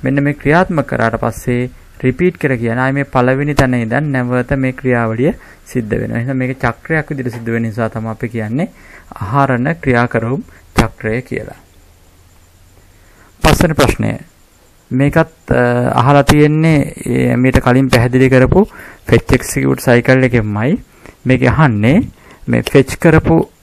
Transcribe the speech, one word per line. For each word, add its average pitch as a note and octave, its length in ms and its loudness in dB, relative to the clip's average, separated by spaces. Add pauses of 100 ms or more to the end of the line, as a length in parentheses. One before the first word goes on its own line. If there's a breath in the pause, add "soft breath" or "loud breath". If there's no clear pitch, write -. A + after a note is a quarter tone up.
මෙන්න C#3 200 -2
මේ C#3+ 120 -2
ක්‍රියාත්මක D#3+ 520 0
කරාට A2+ 340 -2
පස්සේ A#2+ 500 -4 (320 soft breath)
රිපීට් E3+ 340 0
කර C3+ 200 -2
කියන A#2 220 -4
ආයේ C3 140 0
මේ C#3 120 -2
පළවෙනි C3+ 500 0
තැන C3 200 2
ඉඳන් B2 380 -2
නැවත B2 440 -2
මේ C3 160 -2
ක්‍රියාවලිය A#2+ 600 -2 (320 loud breath)
සිද්ධ A2+ 360 -4
වෙනවා. A2+ 180 -6
එහෙනම් C3 180 -4
මේක C3 220 -4
චක්‍රයක් C#3 500 -4
විදිහට C3 240 -6
සිද්ධ A#2 180 -8
වෙන A2+ 120 -2
නිසා A2+ 260 -4
තමයි A2 220 -8
අපි A2 180 -8
කියන්නේ A#2 400 -4 (460 loud breath)
ආහරණ C3 600 -2
ක්‍රියාකරවුම් B2 680 0 (320 soft breath)
චක්‍රය A2+ 480 -2
කියලා. - 380 -10 (1800 soft breath)
පස්වෙනි D#3+ 320 2
ප්‍රශ්නය. A2 380 0 (760)
මේකත්, C#3 600 -2
අ, B2 120 2 (320)
අහලා C#3 280 4
තියෙන්නේ, D3+ 680 2 (140)
ඒ, B2 300 0
මීට B2+ 240 2
කලින් C3 280 2
පැහැදිලි B2+ 420 4
කරපු C3+ 380 4 (380 loud breath)
ෆෙච් - 260 2
එක්සිකියුට් C3+ 480 -2
සයිකල් C3 420 2
එකෙන්මයි. A#2+ 560 0 (460 loud breath)
මේක B2 180 2
අහන්නේ B2 600 2 (440 soft breath)
මේ A#2+ 160 0
ෆෙච් - 360 2
කරපු D#3+ 500 2 (140)